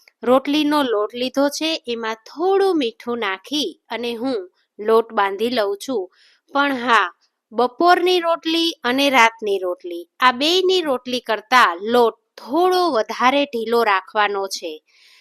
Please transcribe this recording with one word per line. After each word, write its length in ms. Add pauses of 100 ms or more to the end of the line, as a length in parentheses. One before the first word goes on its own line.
(240)
રોટલીનો 600
લોટ 320
લીધો 340
છે, 380
એમાં 280
થોડું 600
મીઠું 420
નાખી 720
અને 260
હું 340 (300)
લોટ 340
બાંધી 360
લઉં 280
છું. 320 (440)
પણ 200
હા, 400 (380)
બપોરની 680
રોટલી 520 (120)
અને 260
રાતની 480
રોટલી, 500 (120)
આ 120
બેયની 500
રોટલી 380
કરતાં 600
લોટ 320
થોડો 760
વધારે 560
ઢીલો 380
રાખવાનો 640
છે. 360 (380)